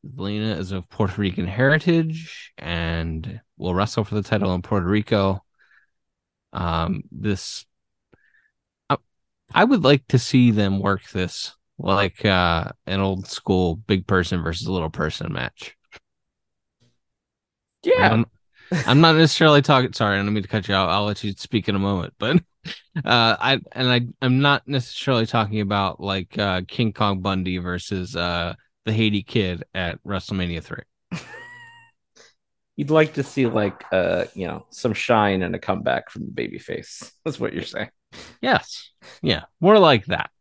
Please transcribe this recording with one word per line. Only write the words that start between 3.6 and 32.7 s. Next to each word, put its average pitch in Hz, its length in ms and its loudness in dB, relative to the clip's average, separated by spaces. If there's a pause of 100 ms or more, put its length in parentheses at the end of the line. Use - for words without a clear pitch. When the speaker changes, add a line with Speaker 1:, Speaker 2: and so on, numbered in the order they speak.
Speaker 1:
wrestle 104 300 0
for 104 100 -8
the 104 80 0
title 98 320 0
in 90 80 -4
Puerto 92 240 -2
Rico. 98 560 0 (1080)
Um, 85 580 -2
this, - 560 -6 (1200)
I, 139 100 -2 (540)
I 180 120 6
would 233 180 4
like 139 260 4
to 127 120 4
see 123 320 4
them 101 260 2
work 98 320 -2
this - 460 -6 (200)
like, 98 480 -2
uh, 87 460 2 (160)
an 98 140 -4
old 95 260 -4
school 90 480 0
big 98 320 -2
person 90 380 0
versus 82 240 -6
little 85 220 -4
person 78 420 -6
match. - 440 -10 (2000)
Speaker 2:
Yeah. 508 240 4
Speaker 1:
I - 40 6
don't, 113 180 2 (560)
I'm 135 160 6
not 165 140 8
necessarily 156 480 6
talking. 131 300 4
Sorry, 101 260 0
I 101 40 0
don't 104 100 0
mean 104 100 0
to 95 60 -10
cut 104 180 -2
you 101 80 0
out. 95 140 2
I'll 98 160 0
let 104 180 -4
you 104 140 -4
speak - 320 -2
in 101 80 0
a - 20 0
moment. 98 400 -2
But, 135 180 0
<laughs> 170 60 4 (640)
uh, - 20 -4 (320)
I, 135 220 0 (100)
and 127 180 -2
I, 123 120 4 (200)
I'm 131 200 2
not 143 260 2
necessarily 127 580 -2
talking 107 360 -2
about, 98 400 -2
like, 95 360 -6
uh, 95 300 -2
King 113 260 -4
Kong 101 280 -2
Bundy 92 380 -2
versus, 90 580 -6
uh, 87 380 -4 (300)
the 110 80 -2
Haiti 107 300 2
Kid 92 400 -2 (100)
at 87 300 -6
WrestleMania 90 640 -6
three. - 180 -14 (300)
<laughs> 170 80 -10 (1600)